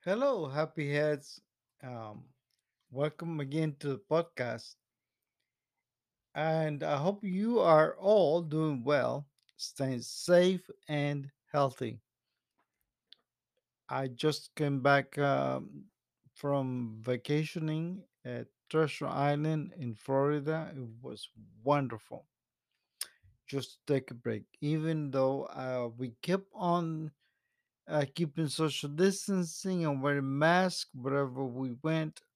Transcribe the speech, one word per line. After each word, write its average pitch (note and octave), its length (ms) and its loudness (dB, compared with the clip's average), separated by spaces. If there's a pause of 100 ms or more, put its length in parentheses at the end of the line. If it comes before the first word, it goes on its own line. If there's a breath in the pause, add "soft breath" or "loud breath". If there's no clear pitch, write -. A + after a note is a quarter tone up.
Hello, G#3+ 460 0
happy D3+ 420 -2
heads. D3 520 0 (420)
Um, A2+ 380 -12 (680)
welcome D3+ 480 -4
again D3 420 -2
to D3 80 -6
the C3+ 120 -4 (100)
podcast. B2+ 680 -2 (1600)
And D#3 480 0
I D3+ 140 0
hope F#3 260 -2
you G#3+ 380 0
are D#3 360 8
all F#3 440 6
doing D#3 420 0
well, C3+ 440 2 (320)
staying C3 420 -4
safe F3+ 680 4 (180)
and C#3+ 420 -2 (220)
healthy. B2+ 480 0 (1900)
I C3+ 180 -2
just C#3+ 480 -2
came C#3+ 240 0
back, C#3 380 4
um, C3+ 680 0 (480)
from B2+ 680 -4
vacationing D#3 1000 -2 (220)
at A#2+ 220 -8 (240)
Treasure D3+ 360 0
Island D3 680 0
in A#2+ 180 -6
Florida. D3 800 -2
It C3 140 -10 (140)
was - 260 -12 (340)
wonderful. C3 600 0 (1200 loud breath)
Just - 400 -8
take C3+ 240 0
a B2 40 -12
break. A#2 300 -6 (180)
Even D#3 480 0
though, C3+ 340 2
uh, B2+ 540 -4
we B2 240 -6
kept F#3+ 320 -2
on, E3 560 -2 (760)
uh, D3+ 160 2 (100)
keeping D#3 320 -2
social D3 420 -2
distancing F#3 960 0
and C#3+ 160 0
wearing C#3 380 0
masks F3 560 4
wherever C3+ 500 -2
we B2+ 280 -4 (100)
went D#3+ 380 -2 (140)